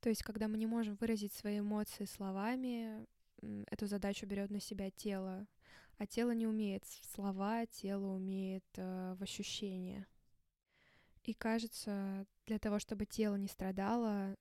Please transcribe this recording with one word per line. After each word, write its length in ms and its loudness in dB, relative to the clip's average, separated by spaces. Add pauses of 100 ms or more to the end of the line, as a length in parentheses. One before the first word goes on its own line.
То 80 4
есть, 140 4
когда 260 0
мы 80 2
не 80 2
можем 300 2
выразить 360 2
свои 280 0
эмоции 440 0
словами, 1040 -2 (340)
м, 300 -6
эту 160 -2
задачу 380 0
берет 240 0
на 100 -2
себя 320 -4
тело, 560 -4 (500)
а 80 -2
тело 260 4
не 140 4
умеет 380 2
в 220 -14
слова, 600 0
тело 420 -2
умеет, 580 0 (100)
э, 420 -2
в 60 -4
ощущения. 800 -4 (1200)
И 100 -2
кажется, 920 0 (200)
для 140 0
того, 200 2
чтобы 260 -2
тело 300 2
не 120 0
страдало 920 2